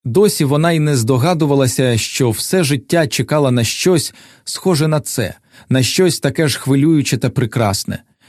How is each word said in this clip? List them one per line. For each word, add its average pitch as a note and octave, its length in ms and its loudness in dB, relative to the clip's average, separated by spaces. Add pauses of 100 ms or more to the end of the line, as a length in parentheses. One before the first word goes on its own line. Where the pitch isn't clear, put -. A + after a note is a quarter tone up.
Досі E3+ 400 2
вона D3+ 280 2
й E3 60 0
не D3+ 180 2
здогадувалася, C3 1000 2
що - 320 -2
все F3+ 340 -2
життя D3 420 0
чекала C#3 440 0
на B2 140 0
щось - 500 0 (300)
схоже D#3 440 -2
на D3+ 120 0
це, - 340 -6 (340)
на C3 140 2
щось F3+ 380 0
таке D3 280 0
ж A#2 100 -4
хвилююче C#3 580 2
та A#2+ 140 -2
прекрасне. G#2+ 720 -2 (260)